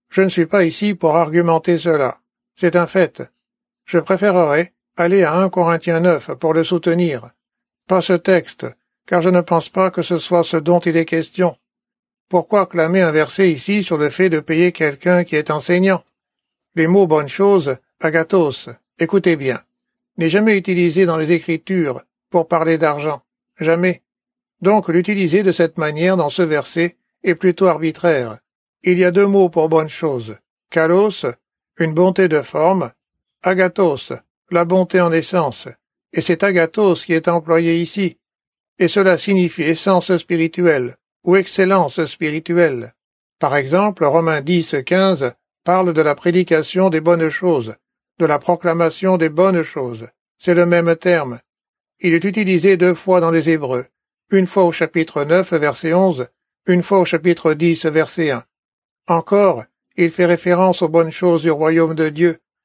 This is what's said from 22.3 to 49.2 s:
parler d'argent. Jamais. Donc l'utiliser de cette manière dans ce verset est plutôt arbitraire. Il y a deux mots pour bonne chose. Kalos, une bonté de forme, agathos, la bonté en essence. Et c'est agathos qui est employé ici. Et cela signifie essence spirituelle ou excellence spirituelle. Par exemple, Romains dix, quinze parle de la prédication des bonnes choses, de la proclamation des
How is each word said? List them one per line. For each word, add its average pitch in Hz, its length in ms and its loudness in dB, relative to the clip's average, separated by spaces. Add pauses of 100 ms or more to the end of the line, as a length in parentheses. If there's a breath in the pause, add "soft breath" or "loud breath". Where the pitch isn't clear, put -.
parler 165 280 0
d'argent. 147 460 -2 (360)
Jamais. 170 440 0 (580)
Donc 196 280 0
l'utiliser 185 540 0
de 190 100 2
cette 165 260 -2
manière 160 400 -2
dans 147 100 0
ce 180 140 -2
verset 165 540 -2 (260)
est 175 120 0
plutôt 185 320 0
arbitraire. 156 720 -2 (440)
Il 180 160 2
y 180 60 4
a 180 60 2
deux 202 160 2
mots 196 220 2
pour 160 200 0
bonne 156 200 0
chose. 120 480 -8 (340)
Kalos, 175 560 0 (520)
une 160 160 -2
bonté 185 340 2
de 151 140 0
forme, 156 500 -2 (500)
agathos, 180 680 0 (380)
la 170 140 0
bonté 185 360 0
en 175 100 2
essence. 160 580 -2 (440)
Et - 80 -4
c'est 170 240 -2
agathos 180 600 0
qui 165 100 -2
est 160 140 -2
employé 165 520 0
ici. 170 380 -6 (600)
Et 180 100 2
cela 190 280 2
signifie 180 460 0
essence 175 560 0
spirituelle 160 800 -2 (260)
ou 180 120 2
excellence 185 680 0
spirituelle. 151 920 -2 (440)
Par 143 180 0
exemple, 175 480 -2
Romains 156 380 0
dix, 165 420 -2
quinze 175 480 0 (320)
parle 180 280 0
de 156 100 2
la 147 120 0
prédication 175 760 0
des 160 100 -2
bonnes 160 300 2
choses, 143 440 -4 (440)
de 170 80 0
la 147 120 2
proclamation 170 800 0
des 160 140 0